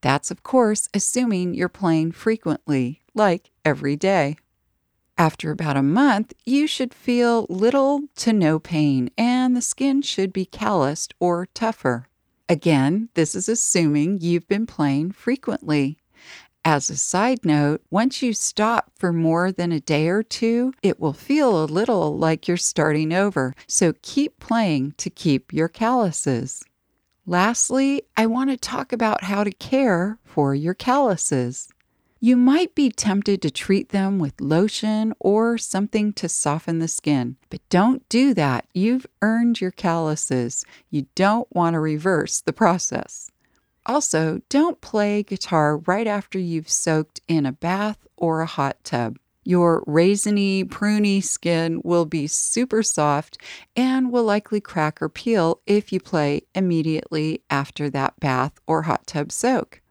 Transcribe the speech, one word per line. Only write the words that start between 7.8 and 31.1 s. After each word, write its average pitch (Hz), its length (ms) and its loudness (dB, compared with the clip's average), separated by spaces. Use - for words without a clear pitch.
to - 160 0
no 165 260 4
pain, 147 580 0
and 247 380 2
the 247 60 0
skin 269 400 0
should 190 320 -4
be 185 140 -4
calloused 165 760 -2
or 175 320 0
tougher. 131 560 -2
Again, 165 640 2
this 160 220 0
is 185 140 -6
assuming 170 720 0
you've 170 280 -2
been 214 180 0
playing 147 460 0
frequently. 151 840 -2
As 147 260 2
a 151 60 -6
side 226 480 -2
note, 147 460 2
once 226 320 0
you 240 100 0
stop 214 640 -2
for 180 160 0
more 170 400 2
than 175 200 -2
a 156 80 0
day 156 280 0
or 196 140 0
two, 240 500 -2
it 190 160 2
will 147 140 -2
feel 254 500 2
a 156 40 0
little 165 500 0
like 160 320 0
you're 175 80 2
starting 156 560 0
over, 175 420 0
so - 360 2
keep - 360 -4
playing 160 600 0
to - 120 -6
keep - 420 -2
your 156 160 0
calluses. 170 960 -2
Lastly, 240 760 0
I 220 100 2
want 254 240 0
to 262 60 -2
talk 262 360 -8
about 226 320 0
how 202 200 0
to 202 80 -2
care 220 720 0
for 139 300 0
your 156 200 -2
calluses. 175 920 -2